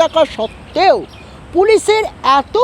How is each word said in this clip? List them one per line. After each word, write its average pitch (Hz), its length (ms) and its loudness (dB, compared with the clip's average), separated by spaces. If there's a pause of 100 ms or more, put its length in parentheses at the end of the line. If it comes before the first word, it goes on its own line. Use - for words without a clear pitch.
থাকা 320 220 0 (140)
সত্ত্বেও 330 600 -2 (560)
পুলিশের 427 520 0 (340)
এত - 260 -8